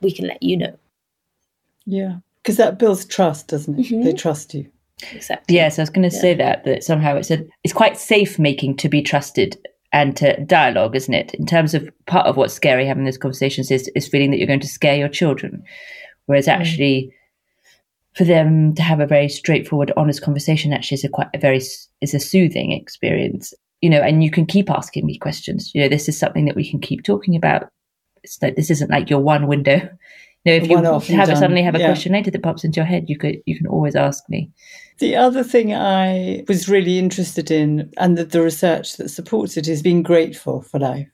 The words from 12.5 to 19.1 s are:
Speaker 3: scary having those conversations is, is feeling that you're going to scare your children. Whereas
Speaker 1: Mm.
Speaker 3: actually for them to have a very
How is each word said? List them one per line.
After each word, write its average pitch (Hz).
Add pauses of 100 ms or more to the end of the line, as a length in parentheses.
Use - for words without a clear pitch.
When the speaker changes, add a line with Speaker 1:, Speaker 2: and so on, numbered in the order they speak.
Speaker 3:
scary 135
having 139
those 131
conversations 135
is, 131
is 127
feeling 139
that 135
you're -
going 139
to 147
scare 143
your 143
children. - (640)
Whereas 139
Speaker 1:
Mm. 156
Speaker 3:
actually 143 (1000)
for -
them 156
to 160
have 160
a 147
very 143